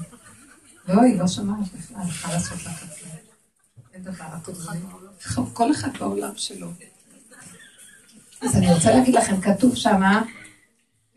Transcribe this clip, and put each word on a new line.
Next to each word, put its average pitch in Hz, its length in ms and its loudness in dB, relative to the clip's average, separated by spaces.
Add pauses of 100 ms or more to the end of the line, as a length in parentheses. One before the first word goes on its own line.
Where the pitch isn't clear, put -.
(880)
לא, 196 140 6
היא 220 160 6
לא 180 100 0
שמעה 208 320 -4 (140)
בכלל, - 260 -18
הלכה 170 320 -8
לעשות 175 320 -6
לה 180 100 -12
קפה. - 320 -18 (840)
אין 185 100 -20
דבר, 175 240 -14 (160)
אתם 196 100 -14
רואים? 175 1000 -10
כל 240 200 2
אחד - 260 -6
בעולם 202 380 -6
שלו. 92 320 -10 (1700)
אז - 140 0
אני 180 180 6
רוצה 220 200 4
להגיד 254 200 6
לכם, 214 260 2
כתוב 226 340 4
שמה, 202 480 4 (960)